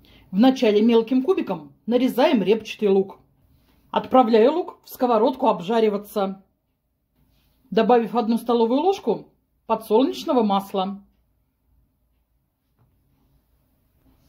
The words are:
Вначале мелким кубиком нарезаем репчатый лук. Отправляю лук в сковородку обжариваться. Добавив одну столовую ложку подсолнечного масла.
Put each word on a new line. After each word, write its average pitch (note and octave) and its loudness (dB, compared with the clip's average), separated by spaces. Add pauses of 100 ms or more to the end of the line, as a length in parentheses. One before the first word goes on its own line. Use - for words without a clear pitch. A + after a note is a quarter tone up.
(300)
Вначале A3 2
мелким A#3 2
кубиком G#3 -4 (140)
нарезаем B3 0
репчатый G#3+ -2
лук. G3 0 (720)
Отправляю A#3 2
лук F4 -6
в - -20
сковородку B3 -2
обжариваться. G3+ -4 (1300)
Добавив A3 2
одну A#3 0
столовую A#3+ 0
ложку D#4+ -2 (360)
подсолнечного B3+ 0
масла. G3 -4 (3250)